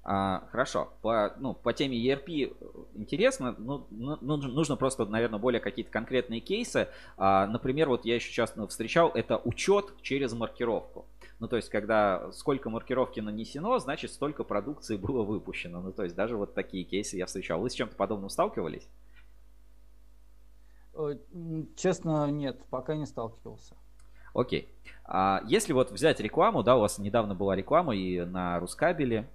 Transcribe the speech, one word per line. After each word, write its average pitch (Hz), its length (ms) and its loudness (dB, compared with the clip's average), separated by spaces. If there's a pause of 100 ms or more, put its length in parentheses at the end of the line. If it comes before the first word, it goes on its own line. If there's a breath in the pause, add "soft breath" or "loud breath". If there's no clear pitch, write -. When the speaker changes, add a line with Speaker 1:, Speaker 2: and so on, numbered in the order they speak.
Speaker 1:
А, 98 420 0
хорошо. 110 360 0 (140)
По, 110 360 0
ну, 127 160 -4
по - 200 -2
теме 135 240 0
E 127 160 2
R 139 60 0
P 147 340 -4 (420)
интересно, 143 640 0
ну, 127 320 -8
ну, 127 320 -8
ну, 147 160 0
нужно 139 400 0
просто, 127 280 0
наверное, 110 320 0
более 117 220 2
какие-то 104 320 -6
конкретные 117 480 -2
кейсы. 185 480 0 (300 loud breath)
А, 98 280 6
например, 131 440 2
вот 120 160 2
я 117 100 4
еще - 160 -2
часто 113 360 0
встречал, 151 420 4
это 117 340 2
учет 196 580 2
через 135 320 -2
маркировку. 117 720 -4 (340 loud breath)
Ну, 113 100 -6
то 120 80 0
есть, - 120 -4
когда 104 600 2
сколько 131 380 -2
маркировки 117 500 -2
нанесено, 113 600 -2
значит, 131 320 -4
столько 143 340 -4
продукции 104 500 -2
было 107 280 0
выпущено. 90 580 -4
Ну, 95 100 -6
то 107 120 -4
есть, 87 120 -4
даже 110 220 -2
вот 101 160 -4
такие 92 320 -4
кейсы 98 320 -4
я 90 80 -2
встречал. 87 340 -2
Вы 123 100 0
с - 40 -6
чем-то 117 240 -4
подобным 101 320 -2
сталкивались? 160 580 -2 (2000 soft breath)
Speaker 2:
Э, 147 220 -2 (180)
м, 165 420 -6
честно, 156 560 2
нет, 143 280 -4 (100)
пока 135 260 -4
не 151 100 -4
сталкивался. 113 720 -10 (580 soft breath)
Speaker 1:
Окей. - 360 0 (340 loud breath)
А 95 440 2
если 165 260 2
вот 127 180 4
взять 135 280 4
рекламу, 151 440 2
да, 123 140 8
у - 40 8
вас 104 160 2
недавно 101 380 0
была 95 200 2
реклама 143 400 2
и 90 260 0
на 87 380 -2
Рускабеле. 127 760 0